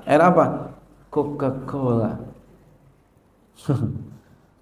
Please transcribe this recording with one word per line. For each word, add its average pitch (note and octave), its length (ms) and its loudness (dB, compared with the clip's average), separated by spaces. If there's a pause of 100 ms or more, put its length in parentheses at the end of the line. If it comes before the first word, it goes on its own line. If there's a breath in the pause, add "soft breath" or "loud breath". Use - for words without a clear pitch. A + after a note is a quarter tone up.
air D3+ 160 6
apa? E3 480 2 (400)
Coca-Cola. C3 1040 -2 (1500)
<laughs> C#3 140 0 (880)